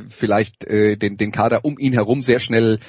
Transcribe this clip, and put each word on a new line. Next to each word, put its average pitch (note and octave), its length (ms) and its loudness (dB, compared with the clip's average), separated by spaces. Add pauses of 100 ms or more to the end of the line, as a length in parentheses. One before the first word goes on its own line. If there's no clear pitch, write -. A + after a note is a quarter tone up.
vielleicht, G#2+ 560 -2
äh, G#2+ 320 2
den, G2+ 180 -4
den G#2 160 -4
Kader A2+ 320 0
um D3 140 -4
ihn C3+ 160 0
herum A#2+ 300 -2
sehr B2 160 2
schnell A2+ 500 0